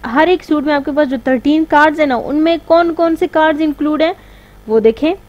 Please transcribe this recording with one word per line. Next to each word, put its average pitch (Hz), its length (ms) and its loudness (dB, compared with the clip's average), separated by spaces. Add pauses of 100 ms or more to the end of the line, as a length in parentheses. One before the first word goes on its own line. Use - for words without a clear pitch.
हर 294 240 0
एक 359 140 0
suit 302 200 -2
में 294 100 -2
आपके 285 180 -4
पास 285 160 0
जो 262 100 -6
thirteen 285 480 0
cards 302 340 2
है 302 60 2
ना, 262 120 -2
उनमें 311 420 -2
कौन 339 340 0
कौन 330 220 0
से 359 120 -4
cards 311 340 0
include 302 400 -2
हैं 339 140 -2 (520)
वो 220 120 2
देखें 226 360 0 (140)